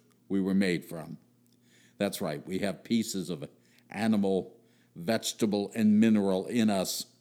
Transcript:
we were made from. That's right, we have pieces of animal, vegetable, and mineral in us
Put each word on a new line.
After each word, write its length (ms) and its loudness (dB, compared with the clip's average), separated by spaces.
we 120 0
were 140 0
made 300 0
from. 320 -14
That's 220 -2
right, 260 -6
we 140 -4
have 240 -6
pieces 440 -2
of 200 -8
animal, 640 0
vegetable, 800 -2
and 240 6
mineral 480 4
in 240 2
us 360 -2